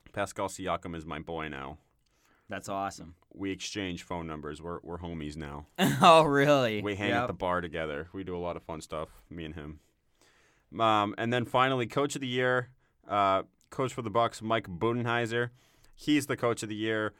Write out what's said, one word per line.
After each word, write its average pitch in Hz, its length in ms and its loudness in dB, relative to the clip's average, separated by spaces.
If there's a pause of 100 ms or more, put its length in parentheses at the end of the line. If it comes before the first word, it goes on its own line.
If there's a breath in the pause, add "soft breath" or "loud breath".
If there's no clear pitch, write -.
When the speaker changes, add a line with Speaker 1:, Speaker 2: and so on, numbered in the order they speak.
(120)
Speaker 1:
Pascal 101 360 -4
Siakam 90 480 -4
is 80 100 -8
my 78 120 -6
boy 80 300 -6
now. 69 300 -10 (720 soft breath)
Speaker 2:
That's 95 200 -8
awesome. 98 460 -6 (180)
Speaker 1:
We 98 200 -4
exchange 92 500 -6
phone 85 240 -6
numbers. 76 340 -8
We're, 85 220 -8
we're 85 160 -8
homies 82 380 -6
now. 73 300 -10 (120)
Speaker 2:
<laughs> 143 240 2
Oh, 165 220 12
really? 139 580 4
Speaker 1:
We 101 140 -2
hang 104 160 0
at 117 80 2
Speaker 2:
Yep. 123 80 -2
Speaker 1:
the 104 60 -2
bar 90 260 0
together. 80 520 -4
We 95 120 -8
do 90 120 -6
a - 20 -4
lot 87 180 -4
of 82 80 -14
fun 80 160 -8
stuff, 80 280 -8 (220)
me 82 140 -10
and 78 100 -8
him. 78 240 -12 (1040 soft breath)
Um, 107 380 4
and 117 140 -2
then 123 120 0
finally, 127 420 2
Coach 143 300 -2
of 143 40 -8
the 135 60 -6
Year, 127 440 0 (380)
uh, 98 340 4 (280)
coach 131 220 -2
for 127 100 -6
the 110 80 -4
Bucks, 117 320 2
Mike 110 260 0
Budenholzer. 117 840 0 (440 soft breath)
He's 147 320 2
the 127 100 -2
Coach 117 280 0
of 110 40 -4
the 107 60 -6
Year. 107 460 0